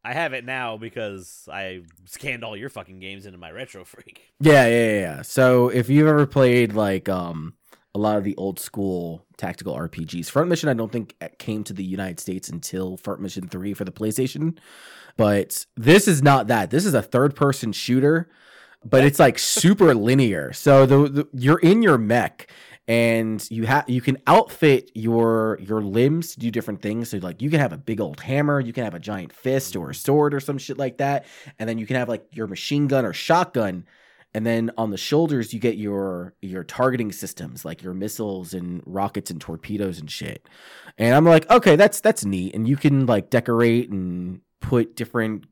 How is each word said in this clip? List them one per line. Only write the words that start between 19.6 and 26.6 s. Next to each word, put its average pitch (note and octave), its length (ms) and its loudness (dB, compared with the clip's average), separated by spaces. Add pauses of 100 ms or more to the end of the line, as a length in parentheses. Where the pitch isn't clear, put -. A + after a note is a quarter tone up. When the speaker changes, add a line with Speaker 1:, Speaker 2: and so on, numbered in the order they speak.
Speaker 2:
<laughs> - 0 -
linear. G#2+ 580 0
So C3+ 320 6
the, C#3 240 6
the, C#3 240 -2
you're C3+ 260 2
in G3+ 220 6
your E3+ 160 6
mech, A2 540 -2 (360)
and A2+ 640 0
you A2+ 160 -4
ha-, C#3 220 2
you B2+ 120 0
can C3 160 -2 (120)
outfit D3+ 680 4
your, A2+ 680 0
your G#2+ 220 -4
limbs B2+ 520 0
to - 60 -20
do A#2 120 -4
different A2 320 -8